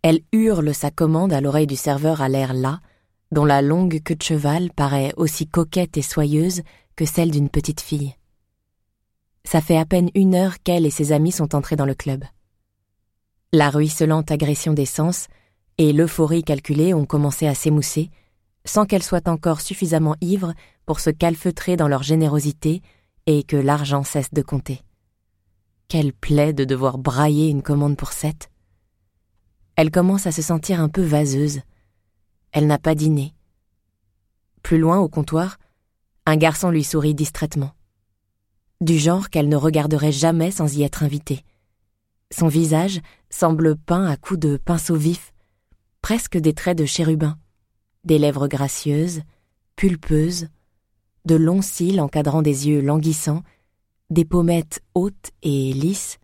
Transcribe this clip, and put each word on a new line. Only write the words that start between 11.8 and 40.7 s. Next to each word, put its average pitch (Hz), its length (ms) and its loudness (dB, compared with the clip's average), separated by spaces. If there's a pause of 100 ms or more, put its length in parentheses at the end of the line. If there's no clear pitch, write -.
le 135 100 -4
club. 135 300 -8 (1300)
La 147 160 6
ruisselante 156 600 0
agression 151 440 -2
des 143 120 0
sens 160 420 -4 (500)
et 151 160 4
l'euphorie 160 500 2
calculée 151 500 0
ont 151 120 0
commencé 147 420 0
à 139 80 0
s'émousser, 151 560 -2 (540)
sans 208 200 2
qu'elles 202 180 0
soient 175 260 -2
encore 160 320 -2
suffisamment 160 580 0
ivres 180 340 -2 (320)
pour 156 140 -4
se - 100 0
calfeutrer 170 680 -2
dans 160 100 2
leur 135 160 0
générosité 151 800 0 (440)
et 147 180 2
que - 120 -4
l'argent 143 480 0
cesse 135 300 -6
de 147 80 0
compter. 131 400 -6 (1040)
Quelle 151 240 0
plaie 147 400 2
de 139 140 0
devoir 131 320 -2
brailler 147 500 2
une 143 160 0
commande 143 320 0
pour - 160 -8
sept. - 400 -8 (1300)
Elle 156 140 2
commence 185 360 2
à 160 60 -4
se 165 80 -4
sentir 165 400 -2
un 156 80 2
peu 190 120 -2
vaseuse. 147 600 0 (920)
Elle 147 160 2
n'a 147 120 2
pas 160 160 2
dîné. 151 380 0 (1300)
Plus 160 160 2
loin, 165 220 4
au 180 80 2
comptoir, 160 500 -4 (680)
un 156 100 2
garçon 160 340 2
lui 160 140 2
sourit 151 320 0
distraitement. 147 560 -4 (1080)
Du 165 180 2
genre 175 300 0
qu'elle 147 200 0
ne 151 60 2
regarderait 151 560 0
jamais 165 400 0
sans 151 240 -2